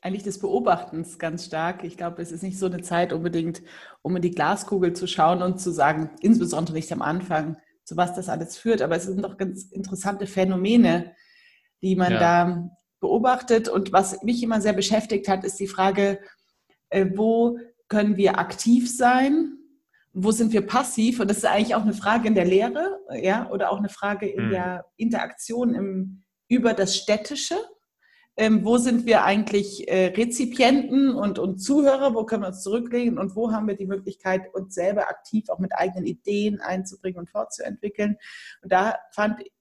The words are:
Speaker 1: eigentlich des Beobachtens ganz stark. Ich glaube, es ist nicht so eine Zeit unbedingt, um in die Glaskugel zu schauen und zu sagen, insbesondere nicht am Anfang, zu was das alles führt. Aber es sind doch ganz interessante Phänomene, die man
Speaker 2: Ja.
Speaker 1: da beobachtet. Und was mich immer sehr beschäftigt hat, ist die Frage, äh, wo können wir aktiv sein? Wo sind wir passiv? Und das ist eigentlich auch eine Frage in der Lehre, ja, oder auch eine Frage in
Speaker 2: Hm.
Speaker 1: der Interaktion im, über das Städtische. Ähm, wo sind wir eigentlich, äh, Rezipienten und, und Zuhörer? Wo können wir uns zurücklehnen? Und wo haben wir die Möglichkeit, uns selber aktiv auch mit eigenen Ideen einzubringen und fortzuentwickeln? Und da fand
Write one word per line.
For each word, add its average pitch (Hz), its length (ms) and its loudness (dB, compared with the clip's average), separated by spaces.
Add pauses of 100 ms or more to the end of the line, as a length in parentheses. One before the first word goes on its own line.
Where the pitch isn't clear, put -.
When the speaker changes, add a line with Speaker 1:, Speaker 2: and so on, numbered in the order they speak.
Speaker 1:
eigentlich 190 220 -6
des 196 160 -6
Beobachtens 165 760 -2
ganz 170 280 -6
stark. 170 380 -4
Ich - 140 -12
glaube, 170 240 -8
es 170 100 -10
ist 165 120 -10
nicht 190 160 -6
so 190 60 -2
eine 175 160 -4
Zeit 170 320 0
unbedingt, 165 500 -4 (380)
um 180 140 -2
in 175 60 -2
die 175 100 0
Glaskugel 175 640 0
zu 175 140 -6
schauen 175 340 2
und 180 180 -2
zu 180 120 -4
sagen, 156 480 0
insbesondere 170 560 0
nicht 160 160 -6
am 147 100 -6
Anfang, 160 560 -4 (260)
zu - 120 -12
was 175 180 0
das 185 160 -8
alles - 280 -6
führt. 226 240 0
Aber 165 140 0
es 180 100 -4
sind 190 180 -4
doch 190 140 -10
ganz - 340 -8
interessante 196 560 -6
Phänomene, 185 880 4 (680)
die 190 140 2
man 180 160 2
Speaker 2:
Ja. 185 80 2
Speaker 1:
da 175 500 4 (300)
beobachtet. 240 680 2
Und 196 220 -2
was 196 320 2
mich 240 200 0
immer 226 180 0
sehr 208 120 2
beschäftigt 202 540 0
hat, 190 160 0
ist 196 160 -6
die 196 80 -4
Frage, 196 520 2 (680)
äh, 196 260 2
wo 226 420 2 (300)
können 208 300 2
wir 196 220 4
aktiv 233 560 2
sein? 262 640 2 (540)
Wo 190 200 0
sind 220 220 2
wir 196 140 2
passiv? 240 540 0
Und 202 80 0
das 208 80 2
ist - 80 -4
eigentlich 220 300 2
auch 220 60 0
eine 208 120 2
Frage 233 340 0
in 226 80 4
der 180 100 4
Lehre, 240 540 0 (200)
ja, 208 300 0
oder 196 220 -2
auch 196 80 -4
eine 202 100 -2
Frage 202 380 -6
in 196 160 -4
Speaker 2:
Hm. 226 80 0
Speaker 1:
der 180 340 -4 (120)
Interaktion 233 760 -2
im, 190 500 -6 (240)
über 233 260 2
das 190 220 0
Städtische. 220 600 -2 (800)
Ähm, 214 280 4
wo 233 140 4
sind 240 280 2
wir 226 200 6
eigentlich, 202 640 0
äh, 185 180 4
Rezipienten 247 1040 2
und, 202 240 -2
und 190 220 -4
Zuhörer? 277 560 4
Wo 220 100 -2
können 214 180 -2
wir 190 40 -6
uns 185 160 -10
zurücklehnen? 240 560 -2
Und 190 160 -4
wo 220 160 0
haben 214 160 -2
wir 202 80 -2
die 196 100 -8
Möglichkeit, 190 680 -4
uns 190 200 -8
selber 196 360 0
aktiv - 400 -6
auch - 100 -4
mit 190 160 -4
eigenen 185 300 -2
Ideen 208 540 -2
einzubringen 190 600 -8
und 170 100 -14
fortzuentwickeln? 208 880 -6 (440)
Und 190 100 -4
da 185 260 2 (140)
fand 214 300 -2 (200)